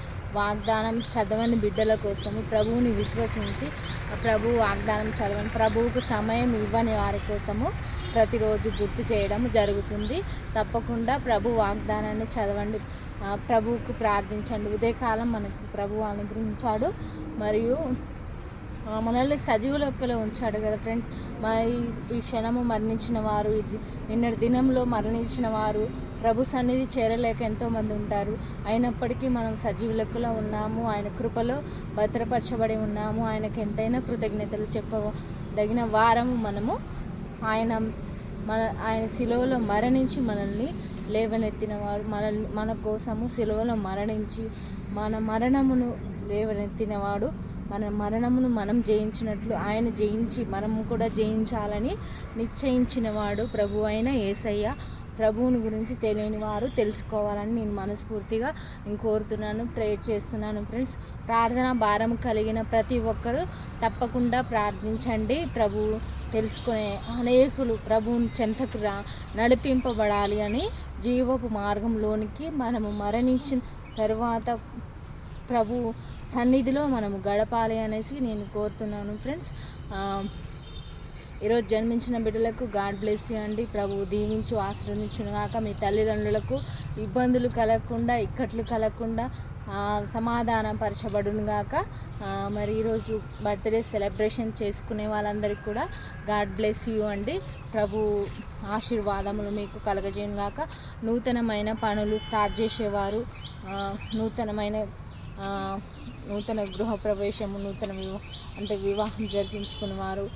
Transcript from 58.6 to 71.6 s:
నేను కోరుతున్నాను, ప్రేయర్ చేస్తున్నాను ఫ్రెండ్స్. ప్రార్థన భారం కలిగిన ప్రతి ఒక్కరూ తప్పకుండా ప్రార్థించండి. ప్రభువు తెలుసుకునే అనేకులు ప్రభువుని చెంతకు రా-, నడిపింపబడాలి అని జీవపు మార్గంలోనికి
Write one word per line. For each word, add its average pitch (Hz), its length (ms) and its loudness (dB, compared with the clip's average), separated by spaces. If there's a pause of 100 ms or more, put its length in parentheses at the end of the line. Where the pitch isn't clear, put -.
నేను 208 100 -4
కోరుతున్నాను, 214 680 -2
ప్రేయర్ 214 440 -2
చేస్తున్నాను 214 540 -2
ఫ్రెండ్స్. 247 300 -4 (320)
ప్రార్థన 233 460 4
భారం 220 420 4
కలిగిన 220 460 0
ప్రతి 226 380 2
ఒక్కరూ 233 460 0 (420)
తప్పకుండా 240 540 2
ప్రార్థించండి. 220 1120 0
ప్రభువు 214 460 2 (320)
తెలుసుకునే 214 640 0 (120)
అనేకులు 247 640 4
ప్రభువుని 220 540 2 (120)
చెంతకు 226 380 0
రా-, 202 580 -4
నడిపింపబడాలి 220 1040 4
అని 220 280 0 (340)
జీవపు 247 460 2
మార్గంలోనికి 214 1000 0